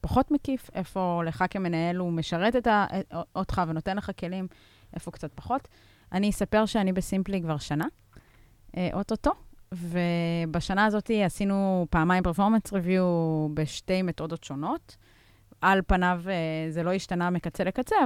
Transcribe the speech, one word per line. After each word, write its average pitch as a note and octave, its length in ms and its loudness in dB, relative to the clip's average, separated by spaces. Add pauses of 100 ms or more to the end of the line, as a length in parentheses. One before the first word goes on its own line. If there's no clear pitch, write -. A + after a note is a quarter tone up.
פחות B3 300 2
מקיף, C#4 420 -2
איפה F3+ 520 -2
לך D#3+ 240 -2
כמנהל E3+ 460 -2
הוא F3+ 160 -2
משרת E3+ 440 0
את B3 120 2
ה-, G#3 200 4 (480)
אותך F#3+ 320 -2
ונותן D#3+ 300 -4
לך G3+ 220 -8
כלים, F#3 280 -6 (460)
איפה - 180 -10
קצת - 240 -12
פחות. - 320 -4 (440)
אני G3+ 180 2
אספר G#3+ 360 2
שאני G3 280 0
בסימפלי F#3+ 480 -2
כבר D#3+ 160 -2
שנה, D3 280 -2 (920)
אה, F3+ 160 -2
אוטוטו, G#3+ 380 0 (400)
ובשנה E3+ 1120 0
הזאת G#3+ 260 0 (140)
עשינו F#3+ 640 2
פעמיים F3+ 340 4
פרפורמנס G3+ 500 2
ריוויו E3+ 800 2
בשתי D#3+ 480 -2
מתודות E3 420 -4
שונות. D#3+ 540 -6 (640)
על F#3+ 260 4
פניו, F3+ 400 2
אה, D#3+ 440 -2
זה E3 120 -2
לא F3 100 0
השתנה F3 360 -2
מקצה F3+ 340 -2
לקצה, B3 320 0 (100)